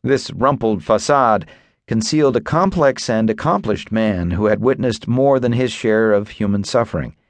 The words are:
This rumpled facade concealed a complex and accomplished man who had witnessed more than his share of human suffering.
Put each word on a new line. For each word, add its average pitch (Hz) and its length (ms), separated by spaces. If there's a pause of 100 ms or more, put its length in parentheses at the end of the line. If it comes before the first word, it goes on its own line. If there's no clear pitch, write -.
This 135 260
rumpled 110 540
facade 117 640 (400)
concealed 127 480
a 117 40
complex 160 720
and 110 220
accomplished 110 600
man 104 380
who 92 160
had 104 140
witnessed 123 480
more 131 320
than 120 140
his 120 180
share 110 420
of 104 160
human 101 340
suffering. 92 520 (140)